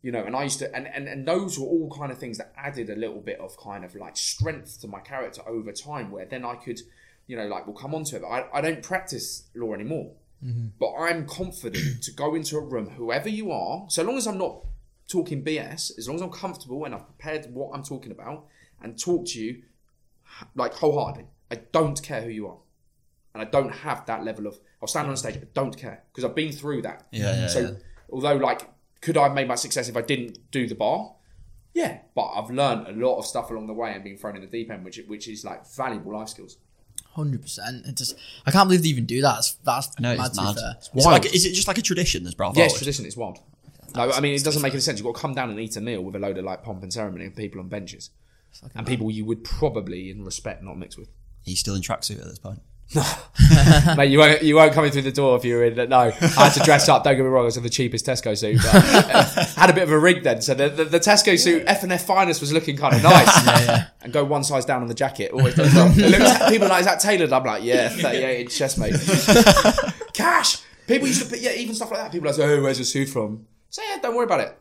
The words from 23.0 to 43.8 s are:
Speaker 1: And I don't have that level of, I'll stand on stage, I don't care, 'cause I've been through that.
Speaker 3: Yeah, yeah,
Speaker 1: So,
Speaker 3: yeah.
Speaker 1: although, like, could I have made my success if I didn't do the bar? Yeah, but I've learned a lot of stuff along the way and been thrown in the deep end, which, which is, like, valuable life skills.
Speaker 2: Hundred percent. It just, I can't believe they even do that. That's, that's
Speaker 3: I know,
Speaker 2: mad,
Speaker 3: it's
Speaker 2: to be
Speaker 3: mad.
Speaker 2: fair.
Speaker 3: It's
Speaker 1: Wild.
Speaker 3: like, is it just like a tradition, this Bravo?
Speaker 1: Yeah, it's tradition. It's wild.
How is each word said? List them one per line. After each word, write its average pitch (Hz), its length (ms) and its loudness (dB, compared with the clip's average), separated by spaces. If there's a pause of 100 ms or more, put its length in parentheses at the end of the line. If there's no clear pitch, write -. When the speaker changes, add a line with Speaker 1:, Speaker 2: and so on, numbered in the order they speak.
Speaker 1:
And 107 80 -14
I - 20 -10
don't 131 260 -2
have 123 360 -10
that 113 180 -8
level 107 220 -10
of, 101 120 -14 (220)
I'll 113 80 -12
stand 147 200 -6
on 135 100 -8
stage, 113 180 -10
I 135 60 -16 (100)
don't 139 240 -6
care, 104 280 -18 (100)
'cause 127 100 -8
I've 123 100 -6
been 156 180 -6
through 135 300 -10
that. - 300 -14
Speaker 3:
Yeah, 113 300 -4
yeah, - 60 -4
Speaker 1:
So, 123 120 -2
Speaker 3:
yeah. 120 100 -6 (400)
Speaker 1:
although, 143 260 -2
like, 131 300 -4 (360)
could 160 160 -4
I 147 60 4
have 139 100 0
made 135 120 -2
my 123 80 -6
success 120 360 -6
if 117 60 -10
I 120 60 -2
didn't - 480 -8
do 127 160 -4
the 110 80 -10
bar? 135 400 -4 (600)
Yeah, - 240 -6 (160)
but 110 160 -4
I've 110 200 -10
learned 123 380 -2
a 95 40 -16
lot 113 260 -2
of 107 80 -10
stuff - 240 -8
along 110 160 -12
the 110 80 -14
way 110 200 -8
and 98 80 -16
been 98 140 -18
thrown 101 200 -14
in 95 60 -18
the 95 60 -20
deep 113 220 -12
end, 92 140 -16
which, 92 220 -18
which 104 220 -16
is, 107 160 -16
like, - 300 -18
valuable 107 400 -10
life 110 160 -12
skills. - 260 -20 (560)
Speaker 2:
Hundred 143 300 -8
percent. 123 440 -14
It 131 100 -12
just, - 180 -10 (320)
I 139 60 -2
can't 190 160 4
believe 180 140 4
they 160 60 0
even 123 180 -2
do 120 160 -4
that. 139 120 2
That's, 110 180 -4 (120)
that's 131 240 -4 (100)
Speaker 3:
I 127 40 -6
know, 120 140 -2
Speaker 2:
mad, 104 120 -4
Speaker 3:
it's 98 80 -8
Speaker 2:
to 98 60 -6
be 92 40 -2
Speaker 3:
mad. 104 100 -4
Speaker 2:
fair. 117 220 -10
Speaker 3:
It's - 160 -20
Speaker 1:
Wild. 131 120 4 (180)
Speaker 3:
like, - 100 -2
is 180 100 2
it 185 100 -2
just 190 120 -2
like 190 120 -2
a 240 40 -2
tradition, 175 420 -2
this 87 100 -12
Bravo? 92 240 -2
Speaker 1:
Yeah, 170 80 6
it's - 100 0
tradition. 139 280 -6
It's - 120 -14
wild. 101 220 -10 (580)